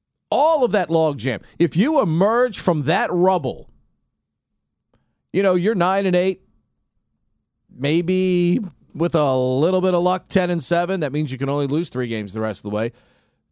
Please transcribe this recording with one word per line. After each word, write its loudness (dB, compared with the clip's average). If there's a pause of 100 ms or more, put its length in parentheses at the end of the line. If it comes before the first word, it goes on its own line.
(320)
all 2
of 2
that 0
log 2
jam, -4 (180)
if 2
you 2
emerge 2
from 0
that 0
rubble, 0 (1600)
you 0
know, 4
you're 0
nine 0
and 0
eight, 0 (1300)
maybe 0 (360)
with -2
a 2
little 2
bit 2
of 2
luck, -2
ten 2
and -2
seven. -2
That -4
means -4
you -8
can -4
only -2
lose -2
three -6
games -6
the -4
rest -4
of -8
the -4
way. -2 (600)